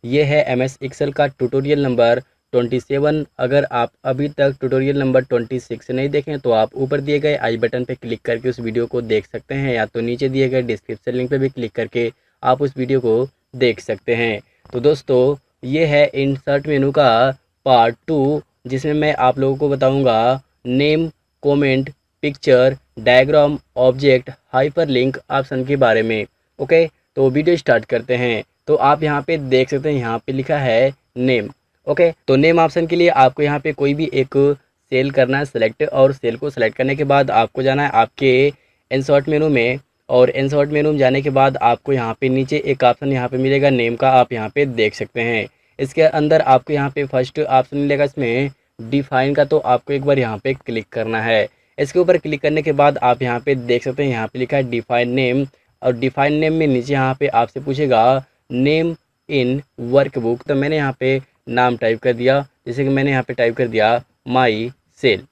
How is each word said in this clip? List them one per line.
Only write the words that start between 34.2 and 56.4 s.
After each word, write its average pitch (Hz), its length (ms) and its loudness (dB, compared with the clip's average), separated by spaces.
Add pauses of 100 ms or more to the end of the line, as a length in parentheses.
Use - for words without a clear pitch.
cell 135 180 0
करना 135 280 2
है 147 60 -2
select, 113 400 -2
और 135 280 2
cell 120 240 -4
को 147 140 -6
select 113 260 -2
करने 135 200 -2
के 151 80 -4
बाद 139 280 2
आपको 113 300 0
जाना 135 200 2
है 143 100 -2
आपके 120 400 2 (580)
insert 139 380 0
menu 156 220 0
में, 127 280 0 (300)
और 127 240 4
insert 143 380 0
menu 147 220 0
में 147 60 -2
जाने 131 240 2
के 143 100 -2
बाद 135 260 2
आपको 120 340 0
यहाँ 117 280 -4
पे 135 100 0
नीचे 135 360 -2
एक 131 180 -2
option 135 280 0
यहाँ 123 160 -4
पे 127 100 -6
मिलेगा 139 320 0
name 120 260 0
का, 131 140 0
आप 127 220 4
यहाँ 110 180 -6
पे 143 160 0
देख 113 280 -2
सकते - 280 -8
हैं। 113 240 -2 (320)
इसके 139 240 -2
अंदर 156 400 2
आपको 131 300 2
यहाँ 143 180 -2
पे 143 160 -4
first 131 340 -4
option 131 360 0
मिलेगा 143 280 0
इसमें 139 460 -2 (320)
define 135 520 -2
का, 147 100 2
तो 151 140 0
आपको 127 340 0
एक 139 120 -4
बार 139 140 2
यहाँ 113 200 -2
पे 135 180 -4
click 113 340 -8
करना 113 320 -4
है। 113 240 2 (320)
इसके 147 200 -2
ऊपर 175 200 4
क्लिक 151 220 -6
करने 151 220 0
के 151 120 -2
बाद 143 260 4
आप 123 220 2
यहाँ 120 180 -2
पे 139 160 -2
देख 120 260 -2
सकते 131 200 -6
हैं, 139 80 0
यहाँ 113 180 -4
पे - 100 -12
लिखा 127 180 -2
है 139 60 0
define 120 480 -2
name, 131 360 0 (360)
और 131 120 0
define 135 400 -2
name 156 180 0